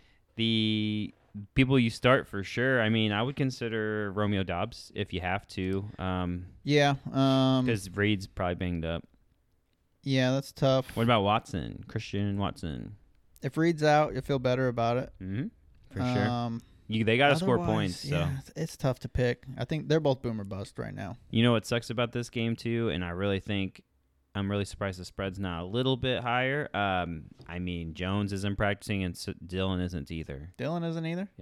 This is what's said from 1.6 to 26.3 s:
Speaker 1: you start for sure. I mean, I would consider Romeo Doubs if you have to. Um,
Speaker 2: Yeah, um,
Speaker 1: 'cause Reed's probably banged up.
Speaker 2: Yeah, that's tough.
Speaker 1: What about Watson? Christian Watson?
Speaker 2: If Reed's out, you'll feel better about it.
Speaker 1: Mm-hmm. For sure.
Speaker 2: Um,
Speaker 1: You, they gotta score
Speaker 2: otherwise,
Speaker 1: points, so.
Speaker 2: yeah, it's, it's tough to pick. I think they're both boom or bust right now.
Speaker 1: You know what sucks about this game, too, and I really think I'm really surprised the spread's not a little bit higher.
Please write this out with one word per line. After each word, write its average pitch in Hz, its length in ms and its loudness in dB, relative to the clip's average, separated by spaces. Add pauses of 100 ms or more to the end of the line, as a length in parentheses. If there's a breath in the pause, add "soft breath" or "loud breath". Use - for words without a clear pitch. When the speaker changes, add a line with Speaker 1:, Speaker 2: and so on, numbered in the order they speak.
Speaker 1:
you 117 100 4
start 123 400 4
for 98 160 -6
sure. 127 380 0
I 107 80 4
mean, 110 220 2
I 104 100 0
would 139 120 -4
consider 107 800 -2
Romeo 104 300 2
Doubs 92 520 -4
if 98 200 -4
you 87 80 -2
have 92 260 -2
to. 95 380 -2 (120)
Um, 90 460 -2 (200)
Speaker 2:
Yeah, 143 320 4 (180)
um, 131 520 4
Speaker 1:
'cause 101 280 0
Reed's 104 320 2
probably 90 300 -2
banged 87 280 -2
up. 82 200 -4 (960)
Speaker 2:
Yeah, 131 300 2
that's 139 200 -2
tough. 131 420 2
Speaker 1:
What 117 100 2
about 117 180 6
Watson? 98 640 0
Christian 101 480 -4
Watson? 82 600 -6 (440)
Speaker 2:
If 139 160 -4
Reed's 160 260 2
out, 151 300 6
you'll 127 80 -4
feel 139 180 0
better 127 300 2
about 120 300 2
it. - 140 -6 (100)
Speaker 1:
Mm-hmm. 98 240 -4 (460)
For 123 220 -2
sure. 117 140 2
Speaker 2:
Um, 117 320 -4 (280)
Speaker 1:
You, 110 160 2
they 110 120 6
gotta 143 200 6
score 160 180 2
Speaker 2:
otherwise, 110 200 2
Speaker 1:
points, 98 260 0
so. - 160 -10
Speaker 2:
yeah, 71 220 2
it's, - 160 -14
it's - 220 -6
tough 131 240 0
to - 80 -8
pick. 123 360 0 (120)
I 120 80 -4
think 156 240 -4
they're 156 120 4
both 139 200 2
boom 113 180 -4
or 101 60 -8
bust 98 340 -10
right 107 160 -8
now. 101 220 -8 (140)
Speaker 1:
You 113 120 4
know 120 100 8
what 110 120 4
sucks 117 240 -2
about 117 240 -2
this 120 160 -4
game, 113 260 -2
too, 117 360 -2
and 85 120 -2
I 87 80 -4
really 98 300 0
think 98 420 -4 (520)
I'm 98 160 -2
really 101 140 0
surprised 95 340 -6
the 90 60 -12
spread's 98 340 -6
not 90 240 -4
a 90 40 -8
little 127 320 0
bit 127 240 -2
higher. 127 520 0